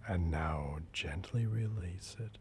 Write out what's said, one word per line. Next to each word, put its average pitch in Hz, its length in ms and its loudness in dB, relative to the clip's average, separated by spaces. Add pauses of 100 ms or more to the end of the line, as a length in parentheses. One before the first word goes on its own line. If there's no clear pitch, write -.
And 87 240 4
now 78 460 2 (140)
gently 92 540 0
release 107 720 -2
it. 110 220 -6